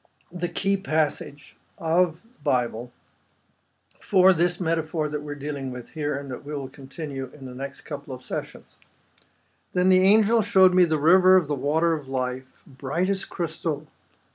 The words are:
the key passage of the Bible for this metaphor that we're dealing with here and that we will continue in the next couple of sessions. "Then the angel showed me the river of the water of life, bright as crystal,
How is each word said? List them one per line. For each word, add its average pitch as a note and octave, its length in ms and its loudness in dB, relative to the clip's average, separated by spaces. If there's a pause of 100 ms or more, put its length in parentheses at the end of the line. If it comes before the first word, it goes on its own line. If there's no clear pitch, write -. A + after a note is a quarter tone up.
(320)
the E3+ 180 -4
key G3 280 0
passage D#3 800 -2 (220)
of E3 460 0
the - 200 -20
Bible B2 480 -2 (1080)
for F#3 340 4
this F3 260 0
metaphor D#3+ 500 -2
that D3 140 -4
we're D3 100 -8
dealing C#3 380 -6
with B2 220 -8
here D3 220 -2
and C#3 140 -8
that C3 160 -8
we D3+ 80 -6
will C#3 160 -6
continue C3+ 640 -8
in C3+ 140 -12
the B2+ 80 -10
next C3+ 260 -8
couple C#3+ 320 -8
of B2 100 -10
sessions. - 540 -8 (960)
"Then F#3 160 4
the F#3 140 6
angel G#3+ 400 4
showed F#3 320 4
me F#3 100 6
the D#3 140 0
river F#3 360 6
of D#3+ 120 2
the C#3+ 80 -2
water D#3 380 0
of C#3+ 140 -6
life, C3 600 -4
bright D3 420 -2
as F#3+ 160 -2
crystal, - 640 -4 (480)